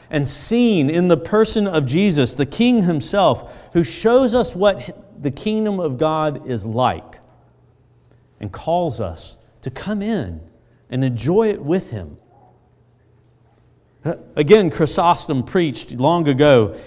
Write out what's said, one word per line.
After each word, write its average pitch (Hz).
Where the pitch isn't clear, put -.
and 143
seen 214
in 175
the 170
person 214
of 156
Jesus, 151
the 139
King 240
himself, 170
who 170
shows 240
us 240
what 185
the 143
kingdom 214
of 147
God 156
is 113
like 113
and 101
calls 160
us 85
to 131
come 202
in 123
and 127
enjoy 135
it -
with 180
him. 80
Again, 175
Chrysostom 160
preached 160
long 151
ago, 131